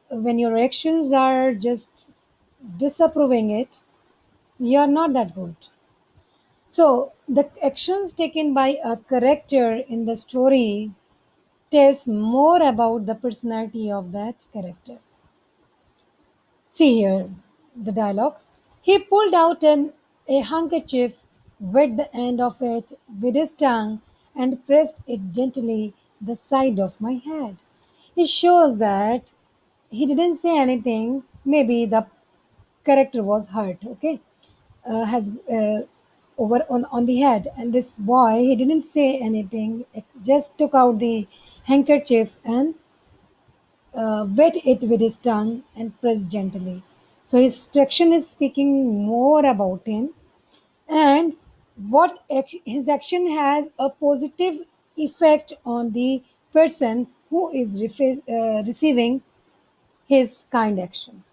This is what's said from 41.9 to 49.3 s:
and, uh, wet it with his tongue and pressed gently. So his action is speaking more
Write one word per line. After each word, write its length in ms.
and, 300
uh, 320
wet 280
it 180
with 180
his 160
tongue 480
and 260
pressed 280
gently. 560
So 140
his 380
action 360
is 160
speaking 760
more 400